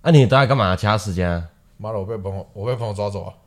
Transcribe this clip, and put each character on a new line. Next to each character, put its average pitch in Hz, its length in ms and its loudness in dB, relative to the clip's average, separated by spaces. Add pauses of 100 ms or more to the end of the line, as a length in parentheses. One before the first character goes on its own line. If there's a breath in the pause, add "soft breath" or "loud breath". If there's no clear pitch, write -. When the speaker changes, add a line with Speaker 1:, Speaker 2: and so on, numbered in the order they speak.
Speaker 1:
啊， 165 80 0
你 143 160 8
都 127 100 2
在 135 120 4
干 135 100 2
嘛？ 92 180 0
其 104 120 -4
他 107 100 2
时 98 160 -6
间 87 160 -2
啊？ 85 140 -4 (340)
Speaker 2:
妈 110 140 -12
的， 107 80 -6
我 95 60 -8
被 110 120 -10
朋 95 180 -8
友， 95 180 -12
我 101 120 -10
被 120 100 -2
朋 117 120 -6
友 104 60 -6
抓 104 140 -4
走 98 180 -8
啊！ 98 80 -14 (140)